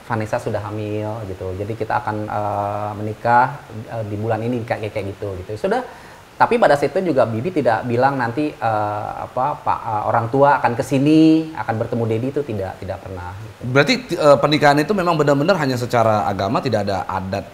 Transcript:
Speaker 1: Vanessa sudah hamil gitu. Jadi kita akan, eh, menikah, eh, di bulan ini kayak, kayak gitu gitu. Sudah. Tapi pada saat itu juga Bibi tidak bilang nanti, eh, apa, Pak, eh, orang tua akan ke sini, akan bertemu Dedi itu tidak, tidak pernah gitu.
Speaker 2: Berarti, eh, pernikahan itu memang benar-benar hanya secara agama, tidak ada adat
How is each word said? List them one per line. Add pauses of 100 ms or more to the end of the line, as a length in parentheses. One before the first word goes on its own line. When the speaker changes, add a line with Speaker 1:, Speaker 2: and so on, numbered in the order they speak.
Speaker 1:
Vanessa
sudah
hamil (180)
gitu.
Jadi
kita
akan, (100)
eh,
menikah, (340)
eh,
di
bulan
ini
kayak,
kayak
gitu (100)
gitu.
Sudah. (520)
Tapi
pada
saat
itu
juga
Bibi
tidak
bilang
nanti,
eh, (140)
apa,
Pak,
eh,
orang
tua
akan
ke
sini, (340)
akan
bertemu
Dedi
itu
tidak,
tidak
pernah
gitu.
Speaker 2:
Berarti, (180)
eh,
pernikahan
itu
memang
benar-benar
hanya
secara
agama,
tidak
ada
adat